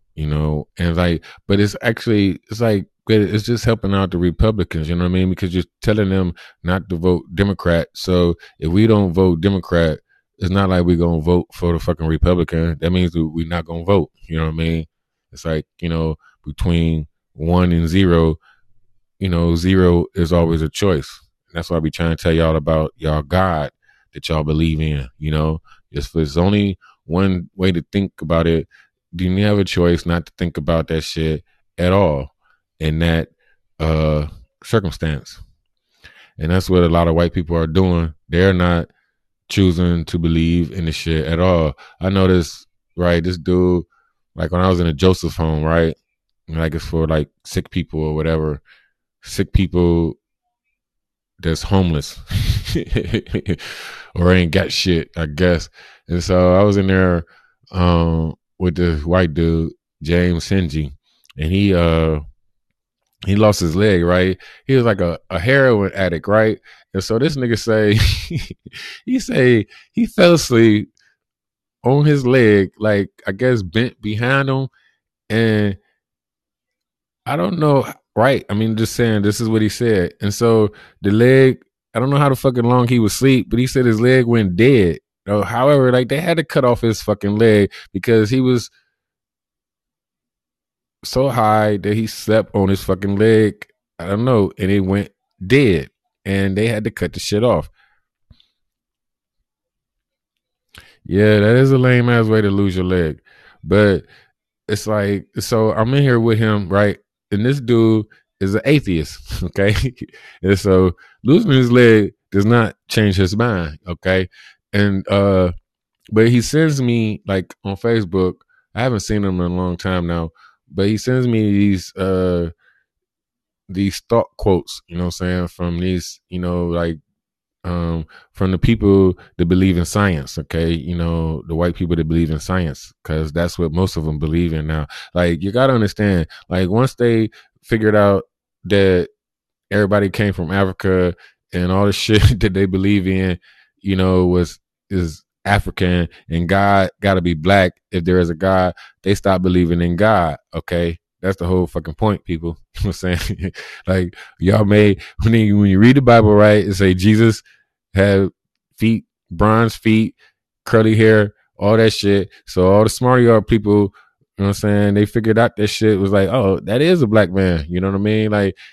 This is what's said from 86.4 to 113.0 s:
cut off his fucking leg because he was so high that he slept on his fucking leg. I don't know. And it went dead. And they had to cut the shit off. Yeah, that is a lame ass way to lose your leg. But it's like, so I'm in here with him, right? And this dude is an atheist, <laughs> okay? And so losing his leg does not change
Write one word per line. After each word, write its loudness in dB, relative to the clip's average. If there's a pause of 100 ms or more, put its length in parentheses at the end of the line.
cut -2
off 2
his -2
fucking -2
leg 4 (220)
because 0
he 0
was 0 (2250)
so 0
high 2
that -2
he -2
slept -2
on 2
his -2
fucking -4
leg. 2 (340)
I -12
don't -4
know. 2
And -2
it 2
went -2 (340)
dead. 2 (360)
And -2
they 0
had -4
to -4
cut -8
the -12
shit -2
off. 0 (3250)
Yeah, 4
that 4
is 4
a 4
lame 2
ass 2
way 2
to 0
lose 0
your -2
leg. -2 (420)
But 2 (640)
it's -6
like, -2 (120)
so 0
I'm -2
in 2
here 4
with 2
him, 0
right? 0 (320)
And 0
this 0
dude 2 (340)
is -2
an 0
atheist, -2
<laughs> -
okay? 0 (680)
And 2
so 2 (280)
losing 2
his 4
leg 6 (180)
does 0
not 2 (140)
change 0